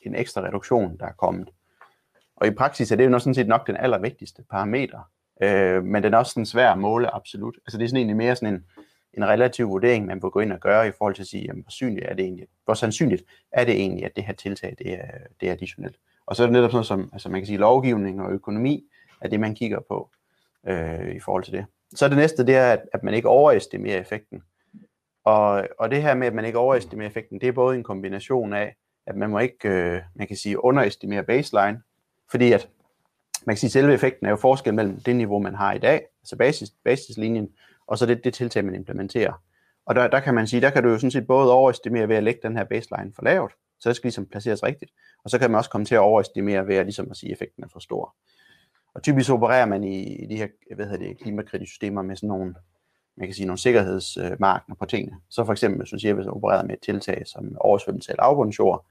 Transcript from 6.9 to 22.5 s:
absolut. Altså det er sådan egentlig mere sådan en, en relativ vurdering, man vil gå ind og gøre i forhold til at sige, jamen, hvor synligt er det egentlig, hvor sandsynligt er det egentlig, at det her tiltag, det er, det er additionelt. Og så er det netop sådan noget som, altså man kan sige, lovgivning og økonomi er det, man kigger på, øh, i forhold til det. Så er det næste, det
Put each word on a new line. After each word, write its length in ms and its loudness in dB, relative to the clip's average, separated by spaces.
absolut. 500 -12
Altså 120 -10
det 60 -2
er 40 -2
sådan 100 -2
egentlig 200 0
mere 180 2
sådan 180 -4
en, 120 -8
en 140 -4
relativ 420 2
vurdering, 360 2
man 160 -8
vil 100 -4
gå 80 0
ind 140 0
og 60 -10
gøre 280 4
i 100 -4
forhold 180 -2
til 80 -14
at 40 -16
sige, 180 -10
jamen, 160 -12
hvor 100 -20
synligt 380 -6
er 40 -6
det 100 -4
egentlig, 240 -10
hvor 80 2
sandsynligt 500 0
er 140 2
det 80 4
egentlig, 320 -2
at 100 -10
det 80 -6
her 100 -8
tiltag, 440 -8
det 160 -10
er, 180 -12
det 100 -2
er 40 -2
additionelt. 440 -12
Og 100 -8
så 80 2
er 40 6
det 60 4
netop 160 6
sådan 60 -2
noget 120 0
som, 260 -4
altså 160 -14
man 120 -4
kan 60 -10
sige, 100 -4
lovgivning 640 2
og 100 -6
økonomi 520 -4
er 60 -6
det, 120 0
man 160 -2
kigger 240 -6
på, 300 -8
øh, 480 -6
i 40 -12
forhold 240 -4
til 100 -18
det. 120 -6
Så 100 2
er 40 6
det 80 2
næste, 280 4
det 100 6